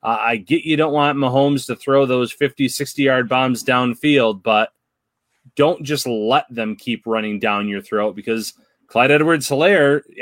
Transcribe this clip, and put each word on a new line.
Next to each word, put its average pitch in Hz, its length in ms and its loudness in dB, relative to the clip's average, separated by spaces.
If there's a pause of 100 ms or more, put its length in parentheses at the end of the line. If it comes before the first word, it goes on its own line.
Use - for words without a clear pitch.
Uh, 113 180 -2
I 117 160 -2
get 139 280 -2
you 156 120 0
don't 151 160 0
want 143 260 2
Mahomes 139 480 2
to 120 100 -6
throw 139 300 2
those 123 260 0
fifty, 135 360 -2
sixty - 360 -4
yard 127 240 2
bombs 127 360 0
downfield, 123 800 0
but 110 300 0 (840)
don't 156 260 2
just 143 240 -6
let 120 420 0
them 113 260 -6
keep 110 320 -8
running 107 320 -4
down 104 300 -2
your 101 140 -6
throat, 104 340 -4
because 110 380 -6 (320)
Clyde 127 240 2
Edwards-Helaire, 151 920 2 (200)